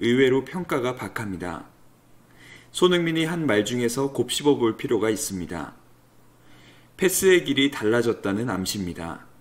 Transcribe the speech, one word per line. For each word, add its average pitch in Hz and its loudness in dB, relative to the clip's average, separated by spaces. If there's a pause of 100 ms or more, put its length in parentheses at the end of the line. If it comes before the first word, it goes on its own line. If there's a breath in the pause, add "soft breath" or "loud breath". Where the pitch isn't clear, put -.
의외로 131 2
평가가 139 -4
박합니다. 95 -8 (1080 loud breath)
손흥민이 165 2
한 165 -2
말 107 2
중에서 123 -2
곱씹어 143 0
볼 113 2
필요가 110 0
있습니다. 87 -6 (1200 soft breath)
"패스의 185 4
길이 139 2
달라졌다"는 113 0
암시입니다. 90 -6 (140)